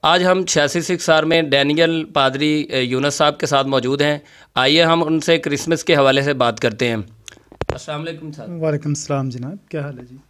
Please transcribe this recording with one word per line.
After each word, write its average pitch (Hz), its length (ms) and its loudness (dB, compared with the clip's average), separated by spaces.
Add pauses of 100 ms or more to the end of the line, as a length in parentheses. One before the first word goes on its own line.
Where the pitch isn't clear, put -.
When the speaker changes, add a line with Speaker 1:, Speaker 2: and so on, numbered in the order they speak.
Speaker 1:
آج 175 220 2
ہم 185 200 2
چھیاسی 151 360 0
سکھ 170 220 -4
سار 156 200 4
میں 165 200 2
ڈینیل 156 640 2
پادری، 143 580 0
اے، 131 200 -2
یونس 127 320 -2
صاحب 147 260 2
کے 151 60 -2
ساتھ 139 200 2
موجود 135 340 0
ہیں۔ 147 180 0 (360)
آئیے 143 280 4
ہم 165 220 4
ان 160 160 0
سے 165 180 2
کرسمس 156 460 -2
کے 165 120 4
حوالے 139 260 4
سے 143 100 0
بات 120 280 0
کرتے 120 280 -2
ہیں۔ 113 80 -2 (720)
السلام - 320 -8
علیکم 160 320 -12
صاحب۔ 151 180 -14
Speaker 2:
وعلیکم 156 380 -4
السلام 143 400 -4
جناب، 127 400 -10
کیا 156 120 -8
حال 139 180 -12
ہے 123 120 -18
جی؟ 127 60 -20 (140)